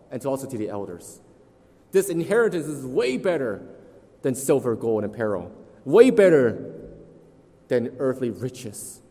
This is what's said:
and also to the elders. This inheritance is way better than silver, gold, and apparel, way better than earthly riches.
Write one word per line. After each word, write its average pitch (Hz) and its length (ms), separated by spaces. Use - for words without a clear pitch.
and 131 160
also 135 220
to 120 100
the 104 100
elders. 92 520
This 190 160
inheritance 175 580
is 139 180
way 131 320
better 135 460
than 135 120
silver, 123 420
gold, 110 280
and 104 80
apparel, 101 400
way 226 260
better 151 640
than 123 300
earthly 127 320
riches. - 720